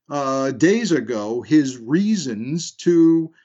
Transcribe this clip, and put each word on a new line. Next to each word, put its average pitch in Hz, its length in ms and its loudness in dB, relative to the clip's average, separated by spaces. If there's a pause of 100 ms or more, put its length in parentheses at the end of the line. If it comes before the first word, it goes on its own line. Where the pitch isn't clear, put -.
(120)
uh, 135 400 -2
days 180 400 2
ago 117 520 -2
his 131 340 2
reasons 143 920 -2
to, 165 600 2 (140)